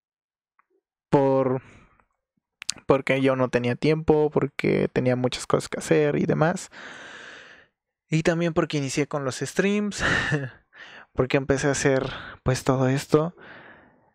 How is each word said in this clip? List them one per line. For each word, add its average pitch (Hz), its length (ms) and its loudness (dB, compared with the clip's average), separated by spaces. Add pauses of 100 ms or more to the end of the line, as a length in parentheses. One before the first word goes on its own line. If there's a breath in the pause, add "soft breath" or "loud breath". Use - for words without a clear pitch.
(1080)
Por, 135 520 2 (1200 soft breath)
porque 135 360 2
yo 135 140 2
no 127 140 0
tenía 123 260 0
tiempo, 151 540 2
porque 117 640 0
tenía 127 220 2
muchas 123 320 -4
cosas - 220 0
que - 100 -8
hacer 151 380 0
y 190 80 0
demás. 170 440 -2 (1400 loud breath)
Y 156 140 2
también 170 300 2
porque 156 240 0
inicié 139 300 -2
con 143 180 -6
los 127 120 -6
streams, 202 680 -2 (540 loud breath)
<laughs> - 560 -20
porque 131 240 0
empecé 135 300 0
a 139 40 2
hacer, 135 400 0 (320 loud breath)
pues, 127 200 0
todo 131 240 2
esto. 151 480 0 (800 loud breath)